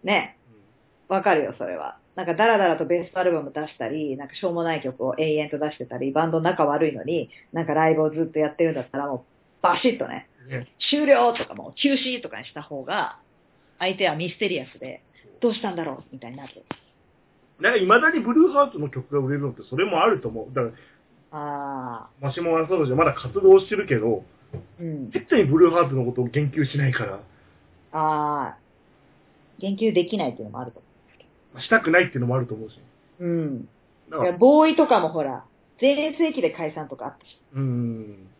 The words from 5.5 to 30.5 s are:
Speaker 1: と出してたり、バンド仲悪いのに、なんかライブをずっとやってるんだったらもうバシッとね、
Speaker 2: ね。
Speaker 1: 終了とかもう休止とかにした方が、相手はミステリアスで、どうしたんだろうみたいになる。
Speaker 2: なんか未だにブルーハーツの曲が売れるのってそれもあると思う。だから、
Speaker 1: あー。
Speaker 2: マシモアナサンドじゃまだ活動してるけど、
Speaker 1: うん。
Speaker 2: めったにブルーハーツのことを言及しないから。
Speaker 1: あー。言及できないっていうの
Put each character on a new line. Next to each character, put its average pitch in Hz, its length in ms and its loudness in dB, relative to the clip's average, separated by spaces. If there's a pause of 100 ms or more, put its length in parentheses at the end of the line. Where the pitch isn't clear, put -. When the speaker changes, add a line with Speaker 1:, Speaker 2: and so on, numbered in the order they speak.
Speaker 1:
と 151 80 -6
出 151 140 -4
し - 60 -18
て 127 80 -10
た 123 120 -12
り、 135 140 -4
バ 156 140 2
ン 165 40 -2
ド 160 100 0
仲 175 240 2
悪 151 240 2
い 147 40 -2
の 120 100 -10
に、 165 260 -4 (240)
な 165 120 -4
ん - 20 -10
か 151 80 -2
ラ 160 160 4
イ 156 40 4
ブ 156 80 0
を 156 80 0
ず 160 180 -2
っ 160 40 -14
と 156 60 -4
や 151 100 2
っ 151 80 -10
て 170 80 2
る 160 80 0
ん - 20 -6
だ 135 80 -6
っ - 80 -12
た 135 80 -8
ら 143 100 -6
も 135 80 -6
う - 460 -18
バ 175 200 2
シ 254 80 4
ッ - 80 -4
と - 100 -6
ね、 - 200 -12 (200)
Speaker 2:
ね。 127 200 -10 (220)
Speaker 1:
終 294 160 0
了 240 280 6
と 233 100 -6
か - 100 -16
も - 160 -14
う - 40 -20
休 277 200 0
止 254 280 -4
と - 60 -12
か 104 120 -14
に 127 60 -16
し - 80 -20
た 147 80 -14
方 139 220 -12
が、 170 340 -6 (600)
相 190 160 -2
手 196 100 0
は 156 80 0
ミ 165 160 -6
ス - 80 -16
テ 208 100 -2
リ 180 120 -4
ア 127 60 -12
ス - 120 -20
で、 - 240 -16 (380)
ど 240 80 2
う 220 60 0
し - 80 -10
た 208 80 -4
ん 175 60 -8
だ 165 80 -6
ろ 143 100 -8
う 127 180 -20
み 135 80 -16
た 117 80 -16
い - 20 -14
に 127 60 -16
な 139 100 -16
る。 - 180 -20 (960)
Speaker 2:
な 190 100 2
ん - 40 0
か 226 40 4
未 185 100 2 (120)
だ 311 100 4
に 330 100 0
ブ 226 120 -2
ル 320 180 6
ー - 20 -8
ハ - 120 6
ー - 80 -8
ツ - 60 -10
の 147 120 -4
曲 131 240 -10
が 143 60 2
売 131 100 -2
れ 143 60 -2
る 139 60 -4
の 139 80 -4
っ 120 40 -12
て - 160 -20
そ 131 60 -6
れ 175 80 2
も 175 180 0
あ 202 40 6
る 214 140 2
と 120 80 -8
思 110 220 -10
う。 127 40 -18
だ 131 80 -2
か 117 60 -2
ら、 110 60 -12 (560)
Speaker 1:
あ 139 760 -10 (120)
ー。 135 40 -14
Speaker 2:
マ 135 80 -4
シ 170 80 -8
モ 170 160 0
ア 160 60 2
ナ 156 60 -4
サ 185 60 0
ン 180 40 0
ド 151 80 2
じ 127 60 0
ゃ 131 40 0
ま 160 80 4
だ 139 100 2
活 - 200 -10
動 190 260 10
し 190 80 -10
て 208 80 -2
る 190 100 -2
け 135 100 2
ど、 107 280 0 (560)
Speaker 1:
う 170 40 -12
ん。 165 280 -8
Speaker 2:
め 381 80 -2
っ - 60 -16
た 330 100 2
に 208 80 6
ブ 147 140 4
ル 170 120 8
ー - 20 -2
ハ 170 100 4
ー 147 60 2
ツ 135 60 -4
の 131 100 0
こ 123 80 -4
と 123 100 -2
を 123 40 0
言 139 240 -2
及 156 160 0
し 143 120 -4
な 139 100 0
い 127 40 0
か 123 120 -4
ら。 98 160 -10 (720)
Speaker 1:
あ 151 640 -2 (1000)
ー。 - 20 -14
言 196 160 -4
及 220 160 0
で 175 140 2
き 214 100 -6
な 175 100 -2
い 123 40 -2
っ - 40 -10
て - 60 -16
い - 20 -10
う - 20 -10
の 107 60 -14